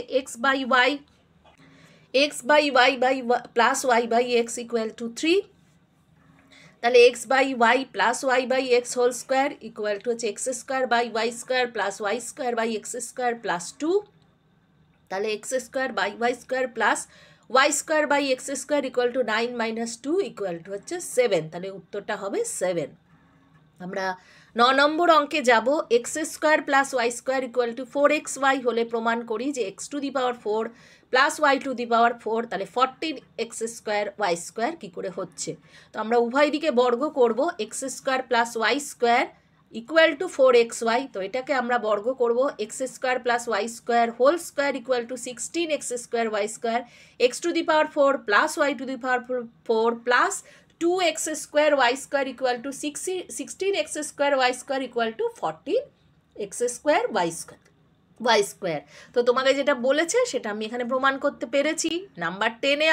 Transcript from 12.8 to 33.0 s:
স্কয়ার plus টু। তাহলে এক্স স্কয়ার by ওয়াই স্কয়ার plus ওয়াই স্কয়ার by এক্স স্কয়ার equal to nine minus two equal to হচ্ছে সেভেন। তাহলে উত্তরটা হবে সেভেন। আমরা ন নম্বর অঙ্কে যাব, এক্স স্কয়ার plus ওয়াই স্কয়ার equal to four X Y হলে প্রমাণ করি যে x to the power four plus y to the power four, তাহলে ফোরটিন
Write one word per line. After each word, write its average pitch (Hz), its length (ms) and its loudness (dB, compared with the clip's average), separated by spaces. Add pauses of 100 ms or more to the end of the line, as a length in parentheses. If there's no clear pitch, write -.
স্কয়ার 247 220 -2 (120)
plus 175 200 -4 (160)
টু। 311 120 -2 (1200)
তাহলে 202 180 -4 (100)
এক্স 214 140 -12 (140)
স্কয়ার 262 240 -4 (100)
by 196 100 0 (100)
ওয়াই 240 220 0
স্কয়ার 262 240 -4 (100)
plus 226 240 2 (540)
ওয়াই 269 160 6 (100)
স্কয়ার 311 320 0
by 285 100 2 (120)
এক্স 254 140 -6 (140)
স্কয়ার 294 280 0
equal 247 260 0
to 262 60 0 (120)
nine 233 180 0 (100)
minus 226 300 -4 (120)
two 311 140 -2 (120)
equal 185 340 -6
to 190 120 -20
হচ্ছে 202 200 -10 (200)
সেভেন। 202 360 2
তাহলে 180 180 -10 (100)
উত্তরটা 202 440 -8
হবে 247 160 -4 (200)
সেভেন। 180 300 -2 (960)
আমরা 190 200 -6 (540)
ন - 20 6 (200)
নম্বর 311 260 4 (100)
অঙ্কে 294 220 0 (120)
যাব, 220 160 4 (300)
এক্স 247 160 -2 (200)
স্কয়ার 311 340 2
plus 269 280 2
ওয়াই 233 140 0 (100)
স্কয়ার 262 300 -2
equal 233 280 0
to 269 60 -10 (100)
four 285 160 4 (140)
X - 40 -12 (260)
Y 277 40 0 (100)
হলে 233 140 0 (120)
প্রমাণ 233 240 0 (140)
করি 226 160 -4 (100)
যে 247 40 -4 (140)
x - 20 -20 (140)
to 285 120 -6
the 277 140 -6
power 247 180 0 (100)
four 214 180 -2 (480)
plus 277 220 4 (200)
y - 20 4 (100)
to 269 140 -6
the 240 140 -6
power 233 200 4 (100)
four, 226 260 -2
তাহলে 185 260 -6
ফোরটিন 262 400 -2 (280)